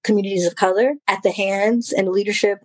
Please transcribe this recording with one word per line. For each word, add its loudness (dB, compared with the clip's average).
communities 0
of -2
color 2
at -2
the 2
hands -2
and 0
leadership 0